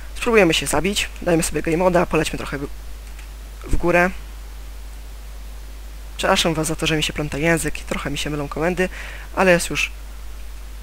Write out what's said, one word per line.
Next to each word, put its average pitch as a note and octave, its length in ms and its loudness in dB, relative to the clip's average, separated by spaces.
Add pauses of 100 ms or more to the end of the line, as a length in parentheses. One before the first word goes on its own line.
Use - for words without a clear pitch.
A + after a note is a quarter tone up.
(140)
spróbujemy G3+ 400 6
się C#3 120 0
zabić, E3 420 2 (140)
dajmy E3+ 200 4
sobie D3 200 0
game D#3+ 140 2
moda, F3+ 300 6
polećmy D#3 320 2
trochę C3+ 200 -4
w, C#3+ 80 -4 (1000)
w - 100 4
górę. F3 340 4 (2000)
Przepraszam F3+ 380 2
was D#3 120 0
za D#3 100 -2
to, D#3+ 100 -2
że D#3+ 100 2
mi D3+ 60 2
się - 100 -2
pląta D3+ 260 -4
język D#3+ 420 2
i - 40 -10
trochę - 260 -4
mi D3 80 -4
się - 120 -4
mylą D3 180 -4
komendy, F3 400 0 (480)
ale F#3 160 6
jest E3+ 180 4
już - 200 0 (920)